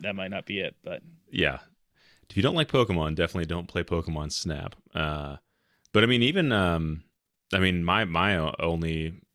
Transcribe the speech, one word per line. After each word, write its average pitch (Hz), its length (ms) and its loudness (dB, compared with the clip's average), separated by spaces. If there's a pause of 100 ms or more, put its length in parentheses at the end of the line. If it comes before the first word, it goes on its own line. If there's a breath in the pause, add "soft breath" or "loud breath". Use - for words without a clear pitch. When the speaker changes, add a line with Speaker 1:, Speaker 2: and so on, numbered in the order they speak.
Speaker 1:
that 98 160 -6
might 95 160 -8
not 92 140 -8
be 101 120 -6
it. 90 240 -6
But 90 200 -10 (280)
Speaker 2:
Yeah. 71 280 0 (720 soft breath)
If - 80 -8
you 98 80 2
don't 151 100 2
like 156 140 0
Pokemon, 87 480 2
definitely 85 300 0
don't 85 220 -6
play 87 140 -2
Pokemon 80 500 -4
Snap. - 440 -6 (180)
Uh, 73 420 -4 (560)
but 107 120 8
I - 20 6
mean, 120 160 4
even, 151 300 2
um, 82 500 2 (500)
I 98 60 2
mean, 92 260 4
my, 98 200 2
my 90 340 2
o-, 78 220 0
only 82 540 -2 (200)